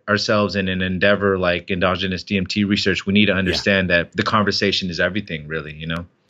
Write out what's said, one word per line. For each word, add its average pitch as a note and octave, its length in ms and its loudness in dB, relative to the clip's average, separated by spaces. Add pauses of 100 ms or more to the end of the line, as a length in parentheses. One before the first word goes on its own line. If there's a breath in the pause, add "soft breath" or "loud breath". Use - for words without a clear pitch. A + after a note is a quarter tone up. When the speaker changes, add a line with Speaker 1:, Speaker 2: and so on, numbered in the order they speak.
Speaker 1:
ourselves G#2 480 2
in F#2+ 140 -2
an F#2 140 -2
endeavor F#2+ 560 2
like F2 320 0
endogenous F#2 540 0
D G#2 120 -2
M F#2+ 80 0
T G#2 200 0
research, G2 420 0
we G2 80 0
need G#2 120 6
to G2 60 2
Speaker 2:
Yeah. F#2 60 0
Speaker 1:
understand F#2 500 0
that E2+ 240 2
the G2 100 -2
conversation G2 680 0
is E2 100 -6
everything, F2+ 480 -4
really, D2+ 240 -8
you D#2 140 -12
know? E2 180 -4 (260)